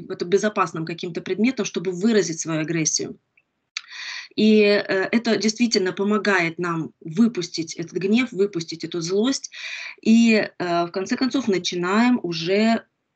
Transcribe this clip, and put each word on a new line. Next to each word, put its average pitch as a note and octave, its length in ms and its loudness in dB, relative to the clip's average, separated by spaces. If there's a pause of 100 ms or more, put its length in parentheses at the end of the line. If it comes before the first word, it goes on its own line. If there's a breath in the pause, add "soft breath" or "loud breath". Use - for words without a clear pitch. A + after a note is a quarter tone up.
(200)
по F3+ 60 -6
безопасным F#3 600 0
каким-то F3 360 -8
предметам, G3+ 440 0
чтобы F#3 260 -6
выразить F3+ 500 2
свою D#3 200 -2
агрессию. D#3 560 -2 (1200 loud breath)
И, G#3+ 260 6
э, G3+ 480 2
это A3+ 260 2
действительно G#3+ 560 0
помогает G3 680 0
нам E3 320 -4 (100)
выпустить E3+ 760 -2
этот E3 180 -10
гнев, G#3 380 0
выпустить F3 520 -4
эту E3+ 180 -6
злость. G#3 500 -2 (500 loud breath)
И, A3+ 320 6 (260)
э, F3 260 0
в E3+ 60 -8
конце G3 260 -4
концов, B3 300 -2
начинаем F#3+ 760 2
уже F#3+ 600 0 (320)